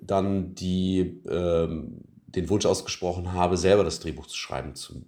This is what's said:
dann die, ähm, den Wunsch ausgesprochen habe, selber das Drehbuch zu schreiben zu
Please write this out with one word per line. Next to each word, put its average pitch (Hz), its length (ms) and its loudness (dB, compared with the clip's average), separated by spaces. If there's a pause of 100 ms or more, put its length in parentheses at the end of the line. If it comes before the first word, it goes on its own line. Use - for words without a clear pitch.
dann 95 540 0
die, 92 720 0
ähm, 82 720 0 (240)
den 85 240 -4
Wunsch 104 160 2
ausgesprochen 90 680 -2
habe, 90 220 2
selber 92 280 6
das 80 160 -2
Drehbuch 78 260 -8
zu - 100 -14
schreiben 67 380 -6
zu - 340 -14